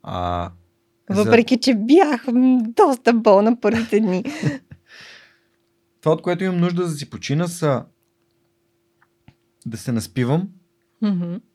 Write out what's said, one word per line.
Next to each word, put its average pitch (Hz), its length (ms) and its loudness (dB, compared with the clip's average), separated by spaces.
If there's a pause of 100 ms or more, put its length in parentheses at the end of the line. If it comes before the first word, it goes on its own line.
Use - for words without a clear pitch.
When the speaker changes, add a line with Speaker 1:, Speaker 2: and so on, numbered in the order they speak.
Speaker 1:
А, 87 480 -6 (580)
Speaker 2:
Въпреки, 226 440 2
Speaker 1:
за 240 60 0
Speaker 2:
че 254 160 2
бях, 269 520 2
м, 254 340 2 (140)
доста 240 380 2
болна 220 480 4
първите 220 380 0
дни. 185 300 0
Speaker 1:
<laughs> - 1700 -12
Това, - 120 0
от 165 80 -4
което 175 220 -4
имам 180 160 -2
нужда 175 240 0
да 175 60 -4
си 143 200 -10
почина, 143 380 -4
са 151 380 -4 (1800)
да 113 120 -10
се - 140 -8
наспивам, 131 580 -2 (520)
Speaker 2:
Мгм. 175 340 -4 (200)